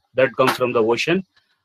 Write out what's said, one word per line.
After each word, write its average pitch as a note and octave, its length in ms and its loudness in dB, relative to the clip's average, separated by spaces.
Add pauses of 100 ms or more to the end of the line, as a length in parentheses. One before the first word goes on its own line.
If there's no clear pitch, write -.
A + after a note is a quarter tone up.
(140)
that B2+ 240 0
comes C3 180 0
from B2 160 -2
the A#2+ 100 2
ocean. A#2+ 440 -2 (400)